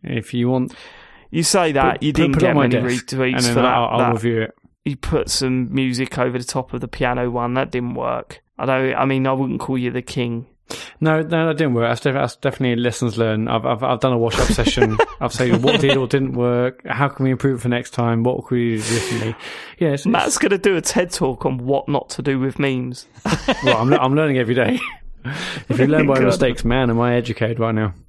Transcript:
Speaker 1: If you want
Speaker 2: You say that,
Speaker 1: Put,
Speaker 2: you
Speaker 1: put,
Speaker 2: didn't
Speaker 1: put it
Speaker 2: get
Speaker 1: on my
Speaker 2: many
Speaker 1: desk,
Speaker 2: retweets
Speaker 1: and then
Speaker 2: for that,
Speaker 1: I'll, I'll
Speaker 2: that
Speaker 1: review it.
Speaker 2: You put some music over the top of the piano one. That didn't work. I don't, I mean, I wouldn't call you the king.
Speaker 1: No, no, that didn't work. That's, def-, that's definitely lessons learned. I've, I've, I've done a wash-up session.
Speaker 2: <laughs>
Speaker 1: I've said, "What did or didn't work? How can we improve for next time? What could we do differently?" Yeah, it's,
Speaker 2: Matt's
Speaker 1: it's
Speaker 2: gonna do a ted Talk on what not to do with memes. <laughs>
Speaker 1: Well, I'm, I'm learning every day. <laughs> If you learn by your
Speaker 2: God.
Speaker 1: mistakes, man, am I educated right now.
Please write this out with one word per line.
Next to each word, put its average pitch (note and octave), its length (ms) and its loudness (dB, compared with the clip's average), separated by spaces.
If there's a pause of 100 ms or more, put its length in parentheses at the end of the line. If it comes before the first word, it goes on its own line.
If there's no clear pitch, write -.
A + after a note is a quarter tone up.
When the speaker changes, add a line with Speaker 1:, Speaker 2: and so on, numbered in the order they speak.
Speaker 1:
If B2 320 -6
you A#2+ 160 0
want B2+ 240 -2 (560)
Speaker 2:
You E3 140 -2
say E3+ 280 2
that, C3+ 220 2
Speaker 1:
Put, - 80 -8
Speaker 2:
you D3+ 100 0
Speaker 1:
put, C3 40 0
Speaker 2:
didn't C#3+ 180 4
Speaker 1:
put D#3 80 2
it D3 40 4
Speaker 2:
get B2 40 4
Speaker 1:
on C3+ 60 2
my C#3 100 4
Speaker 2:
many B2 220 2
Speaker 1:
desk, B2 180 -4
Speaker 2:
retweets C3 300 0
Speaker 1:
and B2+ 80 0
then A#2+ 100 2
Speaker 2:
for A#2 80 4
that, B2 120 2
Speaker 1:
I'll, A#2+ 100 2
I'll A#2 140 0
Speaker 2:
that A#2+ 160 2
Speaker 1:
review A2+ 280 0
it. A2 120 -8 (300)
Speaker 2:
You C#3+ 120 -4
put - 340 -2
some B2+ 420 0
music C3 460 -2
over B2+ 200 0
the B2 60 -6
top - 280 -6
of B2+ 80 -6
the B2 80 -8
piano B2 420 -2
one. A#2+ 240 -4
That C3+ 160 -2
didn't B2 240 -4
work. B2 480 -6 (160)
I C3 80 -4
don't, C3 280 0
I - 100 0
mean, C3+ 220 0
I C3 60 2
wouldn't B2+ 280 -2
call C3 180 -4
you B2 120 -2
the B2+ 120 -6
king. A#2+ 440 -6 (540)
Speaker 1:
No, D#3 200 2
no, D#3+ 280 0
that D#3 100 -2
didn't D3 160 2
work. A#2 160 2
That's, A#2+ 100 0
def-, C3+ 140 0
that's C3+ 220 -2
definitely B2 460 0
lessons A#2 360 -2
learned. A2 320 0
I've, A#2 160 0
I've, B2 160 -2
I've B2+ 180 0
done C3 120 2
a B2 60 2
wash-up A#2 300 2
session. - 480 2 (120)
Speaker 2:
<laughs> - 120 -14
Speaker 1:
I've A#2+ 120 -4
said, A#2+ 300 2
"What D#3 180 4
did C#3 160 4
or C3 100 0
didn't C3 280 0
work? B2 520 0
How C#3 220 0
can C3 160 -4
we C3 80 4
improve C3 300 0
for B2 60 -2
next A#2+ 220 -2
time? A#2 320 0
What B2 220 0
could - 100 -4
we A#2 220 0
do G#2+ 60 -4
differently?" A2+ 520 -2 (440)
Yeah, E3+ 120 2
it's, C#3 160 -2
Speaker 2:
Matt's - 220 2
Speaker 1:
it's - 100 -2
Speaker 2:
gonna G3 200 2
do F#3+ 180 2
a D#3+ 40 0
ted F3+ 300 0
Talk C3 340 -2
on C3 140 0
what C3+ 300 -2
not C#3+ 220 -2
to - 120 -10
do C3+ 160 0
with C3 200 -2
memes. B2+ 480 -2 (180)
<laughs> - 220 -2 (180)
Speaker 1:
Well, C#4 140 4
I'm, B2 140 4
I'm C3 220 4
learning D3 240 2
every A#2+ 160 0
day. C3 300 2
<laughs> - 40 -10 (800)
If A2+ 100 0
you C3 80 6
learn D#3 200 4
by C#3 80 4
your C3 80 4
Speaker 2:
God. - 60 4
Speaker 1:
mistakes, C3 360 0
man, B2 240 2
am A#2 120 2
I A#2+ 160 2
educated A#2 440 -2
right A2+ 140 0
now. G#2+ 180 0 (160)